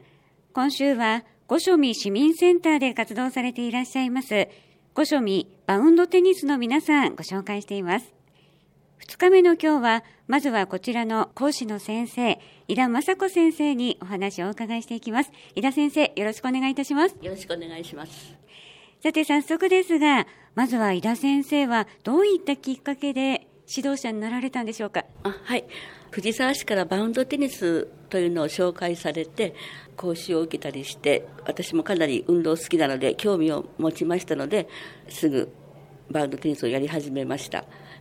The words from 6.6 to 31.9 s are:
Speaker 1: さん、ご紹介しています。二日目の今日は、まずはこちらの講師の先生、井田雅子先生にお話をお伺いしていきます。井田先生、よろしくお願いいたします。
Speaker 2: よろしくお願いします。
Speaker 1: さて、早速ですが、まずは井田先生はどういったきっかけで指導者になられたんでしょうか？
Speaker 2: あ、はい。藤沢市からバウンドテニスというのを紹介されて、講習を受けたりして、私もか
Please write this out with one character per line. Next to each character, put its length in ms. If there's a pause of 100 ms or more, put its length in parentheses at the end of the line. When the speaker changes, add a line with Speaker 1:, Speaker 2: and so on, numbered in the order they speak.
Speaker 1:
さ 260
ん、 20
ご 80
紹 260
介 180
し 40
て 100
い 80
ま 160
す。 120 (840)
二 220
日 100
目 140
の 100
今 260
日 40
は、 200 (220)
ま 140
ず 100
は 160
こ 140
ち 140
ら 120
の 300
講 160
師 160
の 100
先 300
生、 320 (280)
井 80
田 140
雅 260
子 140
先 240
生 220
に 260
お 40
話 360
を 60
お 20
伺 280
い 40
し 60
て 80
い 60
き 100
ま 120
す。 80 (220)
井 80
田 100
先 200
生、 240
よ 100
ろ 80
し 80
く 60
お 40
願 180
い 20
い 20
た 100
し 120
ま 120
す。 140
Speaker 2:
よ 80
ろ 80
し 80
く 80
お 20
願 240
い 60
し 100
ま 120
す。 280 (680)
Speaker 1:
さ 100
て、 120
早 200
速 240
で 140
す 160
が、 260 (300)
ま 100
ず 100
は 160
井 100
田 140
先 280
生 240
は 200 (160)
ど 180
う 40
い 120
っ 20
た 160
き 160
っ 100
か 140
け 180
で 320 (260)
指 160
導 140
者 100
に 80
な 120
ら 100
れ 80
た 140
ん 20
で 80
し 100
ょ 40
う 20
か？ 160 (160)
Speaker 2:
あ、 220
は 120
い。 100 (440)
藤 240
沢 220
市 80
か 100
ら 120
バ 160
ウ 60
ン 60
ド 100
テ 140
ニ 120
ス 380 (220)
と 80
い 80
う 60
の 100
を 60
紹 240
介 240
さ 160
れ 140
て、 280 (420)
講 200
習 220
を 40
受 160
け 60
た 80
り 120
し 140
て、 300 (180)
私 300
も 80
か 100